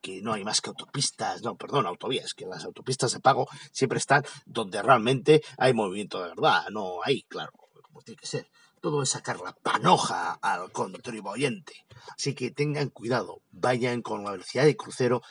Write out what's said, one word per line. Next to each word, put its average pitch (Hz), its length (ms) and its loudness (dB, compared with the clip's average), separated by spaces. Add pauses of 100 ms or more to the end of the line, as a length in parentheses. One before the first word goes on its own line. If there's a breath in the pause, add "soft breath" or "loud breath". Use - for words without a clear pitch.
que 95 220 -10
no 110 120 -2
hay 101 100 -6
más 120 160 0
que - 80 -10
autopistas, - 720 -4
no, 113 140 -6
perdón, 131 300 0
autovías, 131 480 -6
que - 120 -12
las 90 180 -10
autopistas 127 480 -2
de 113 80 -6
pago 131 280 4 (240 loud breath)
siempre 123 260 0
están 143 240 4 (240 loud breath)
donde 104 360 -4
realmente 127 600 6 (140)
hay 120 160 6
movimiento 101 500 -2
de 87 60 -6
verdad, 131 420 2
no 92 320 -6
ahí, - 200 0
claro, 78 300 -10 (300)
como - 200 -20
tiene - 180 -20
que - 60 -14
ser. - 240 -8 (300 soft breath)
Todo 151 220 0
es 135 80 -2
sacar - 300 -4
la - 120 -10
panoja - 880 2
al - 320 -4
contribuyente. 107 1120 -6 (300 loud breath)
Así 139 180 -4
que 123 160 -4
tengan 147 380 -2
cuidado, 107 640 -4
vayan 123 500 2
con 107 240 -4
la 101 60 -6
velocidad 104 340 0
de 147 100 10
crucero 123 560 0